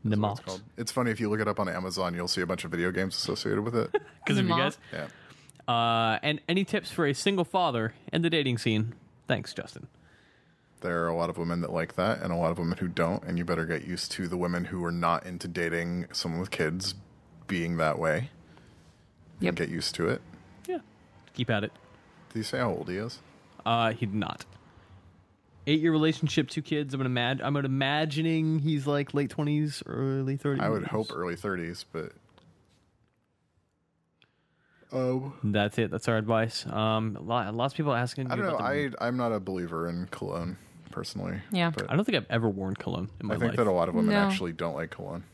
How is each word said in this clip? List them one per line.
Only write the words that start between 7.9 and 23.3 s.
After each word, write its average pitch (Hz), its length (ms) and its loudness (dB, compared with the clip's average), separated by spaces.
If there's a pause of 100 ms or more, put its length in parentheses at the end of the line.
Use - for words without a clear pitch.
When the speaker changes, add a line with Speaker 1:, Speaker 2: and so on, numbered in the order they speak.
Speaker 2:
and 165 120 4
the 165 60 4
dating 131 280 2
scene? 110 360 2 (340)
Thanks, - 260 0
Justin. - 320 -10 (960)
Speaker 1:
There 87 220 0
are 85 60 2
a 85 80 0
lot 85 120 0
of 85 80 -4
women 85 260 0
that 78 100 -4
like 80 240 -2
that 98 260 2
and 90 100 -2
a 85 40 0
lot 85 160 2
of 85 60 -2
women 87 200 0
who 95 80 -2
don't, 87 380 0
and 87 120 -2
you 87 80 0
better 82 220 0
get 80 180 -2
used 85 280 -6
to 92 160 -4
the 87 80 -2
women 87 300 0
who 90 180 -4
are 85 80 0
not 85 340 0
into 90 220 -8
dating 85 640 -2
someone 82 260 -2
with 95 140 -4
kids 87 420 -2 (540)
being 85 300 0
that 78 200 2
way. 80 320 2 (1080)
Speaker 3:
Yep. 92 80 2
Speaker 1:
And 87 80 0
get 82 140 0
used 82 260 -4
to 85 120 2
it. 117 140 0 (460)
Speaker 2:
Yeah. 359 100 -4 (560)
Keep 120 160 -2
at 107 140 2
it. 110 80 -6 (600)
Speaker 1:
Did 117 60 -4
he 110 60 -2
say - 140 -2
how 123 120 2
old 82 180 -4
he 90 80 -4
is? 113 220 -6 (480)